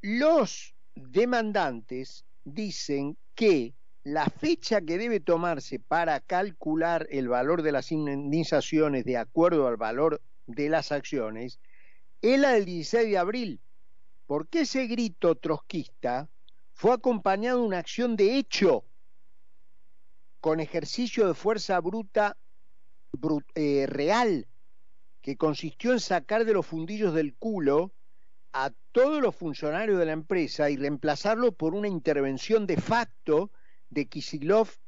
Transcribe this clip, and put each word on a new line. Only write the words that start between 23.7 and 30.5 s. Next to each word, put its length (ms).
real, 640
que 160
consistió 560
en 60
sacar 440
de 100
los 120
fundillos 480
del 220
culo 580
a 200
todos 300
los 140
funcionarios 640
de 80
la 60
empresa 580